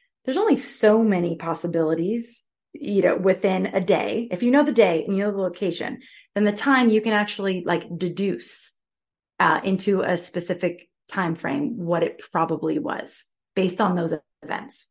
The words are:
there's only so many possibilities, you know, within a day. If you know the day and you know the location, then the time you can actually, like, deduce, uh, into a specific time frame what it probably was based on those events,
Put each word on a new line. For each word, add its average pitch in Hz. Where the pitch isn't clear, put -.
there's 262
only 403
so 214
many 175
possibilities, 165
you 196
know, -
within 185
a -
day. 202
If 180
you 240
know 277
the 294
day 185
and 196
you 196
know 208
the 196
location, 180
then 208
the 208
time 254
you 214
can 220
actually, 196
like, 170
deduce, -
uh, 165
into 190
a 180
specific 175
time 175
frame 143
what 170
it -
probably 160
was -
based 185
on 190
those 165
events, -